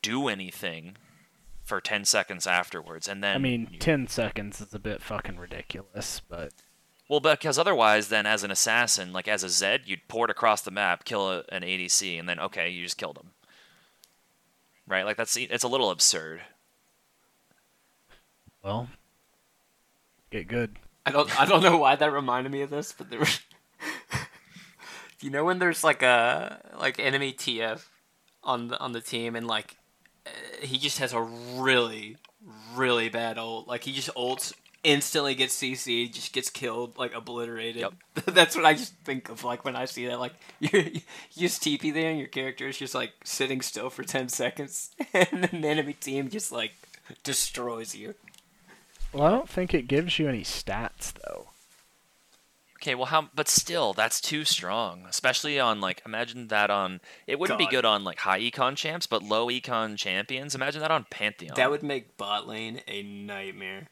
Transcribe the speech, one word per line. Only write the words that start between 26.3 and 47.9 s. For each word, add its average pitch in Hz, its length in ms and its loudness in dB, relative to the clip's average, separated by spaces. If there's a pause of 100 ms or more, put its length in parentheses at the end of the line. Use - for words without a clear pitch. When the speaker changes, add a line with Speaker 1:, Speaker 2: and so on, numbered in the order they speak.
Speaker 3:
like, 131 180 0
enemy 135 360 2
T 117 280 -4
F 113 280 -4 (520)
on 120 280 -2
the, 120 100 -6
on 123 140 -6
the 117 80 -4
team, 117 340 -4
and, 117 120 -4
like, 110 280 -2 (500)
uh, - 40 -14 (320)
he 135 160 -4
just 139 220 0
has 127 120 0
a 117 100 0
really, 117 920 2 (580)
really 123 360 4
bad 113 280 -2
ult. 113 300 -8
Like, 120 160 -6
he 135 80 -8
just 135 220 -6
ults, 127 400 -2 (300)
instantly 143 500 4
gets 131 220 2
C 131 180 -2
C, 120 340 0
just - 260 -10
gets 123 180 -2
killed, 120 480 -4
like, 120 160 -4
obliterated. 117 680 -6
Speaker 1:
Yep. - 120 -2 (160)
Speaker 3:
<laughs> - 180 -6
That's 175 280 6
what 160 100 2
I 156 100 8
just 123 220 -10
think 135 320 -8
of, 113 140 -14
like, 123 220 -6
when 127 100 -4
I 123 100 -4
see 123 200 -8
that. 123 140 -4
Like, 123 140 -6 (140)
<laughs> - 120 -20
you're, 160 240 2
you 156 180 -6 (340)
just 170 280 -2
T 147 160 0
P 151 100 -2
there, 160 220 0
and 156 80 -2
your 135 80 -8
character 131 400 -6
is 135 100 -8
just, 135 160 -10
like, 120 200 -4 (100)
sitting 131 380 -2
still 120 280 -6
for 131 140 -10
ten 131 260 -2
seconds, - 600 -4 (120)
<laughs> - 120 -10
and 180 300 4
then 175 160 -2
the 151 60 0
enemy 147 260 0
team 135 360 -4
just, 107 220 -6
like, 113 220 -4 (500)
destroys 120 720 -4